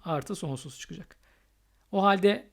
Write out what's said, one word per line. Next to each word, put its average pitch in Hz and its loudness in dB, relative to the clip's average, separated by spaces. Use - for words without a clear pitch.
artı 160 -4
sonsuz 139 -8
çıkacak. - -16
O 196 2
halde 196 4